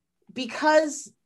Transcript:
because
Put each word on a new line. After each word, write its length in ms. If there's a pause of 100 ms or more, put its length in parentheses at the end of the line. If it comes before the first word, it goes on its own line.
(320)
because 800 (140)